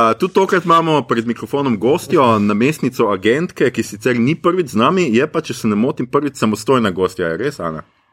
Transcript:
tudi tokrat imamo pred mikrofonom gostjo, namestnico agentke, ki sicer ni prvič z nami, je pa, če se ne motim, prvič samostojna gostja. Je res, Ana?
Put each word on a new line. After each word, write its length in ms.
tudi 220
tokrat 320
imamo 360
pred 240
mikrofonom 520
gostjo, 600
namestnico 720
agentke, 600
ki 140
sicer 340
ni 200
prvič 320
z 80
nami, 320
je 160
pa, 160
če 140
se 120
ne 80
motim, 320
prvič 300
samostojna 540
gostja. 360
Je 120
res, 200
Ana? 220